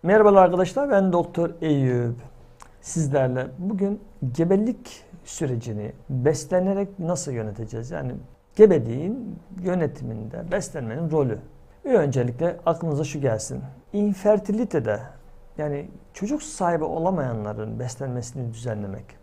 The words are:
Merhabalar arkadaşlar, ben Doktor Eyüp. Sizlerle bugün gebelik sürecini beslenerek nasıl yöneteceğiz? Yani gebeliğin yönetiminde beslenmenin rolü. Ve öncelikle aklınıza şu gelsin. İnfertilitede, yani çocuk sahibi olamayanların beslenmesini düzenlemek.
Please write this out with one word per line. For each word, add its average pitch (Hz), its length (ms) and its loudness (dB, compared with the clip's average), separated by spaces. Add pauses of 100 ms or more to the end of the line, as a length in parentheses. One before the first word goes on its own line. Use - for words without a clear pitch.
Merhabalar 202 380 10
arkadaşlar, 185 460 2
ben 196 240 4
Doktor 170 360 0 (120)
Eyüp. 127 540 2 (640)
Sizlerle 131 680 0 (100)
bugün 196 440 -2 (300)
gebelik 196 720 0 (200)
sürecini 117 680 -6 (180)
beslenerek 180 920 0
nasıl 170 320 -4
yöneteceğiz? 113 600 -8
Yani 143 200 -6 (440)
gebeliğin 175 840 4 (240)
yönetiminde 156 880 -4
beslenmenin 156 600 -6
rolü. 135 280 0 (460)
Ve 262 120 4
öncelikle 131 680 0
aklınıza 160 380 0
şu 143 180 -6
gelsin. 127 400 -2 (320)
İnfertilitede, 208 1040 0 (580)
yani 147 320 -6 (240)
çocuk 262 300 -4
sahibi 170 400 0
olamayanların 117 960 -2
beslenmesini 123 760 -6
düzenlemek. 107 520 -8 (180)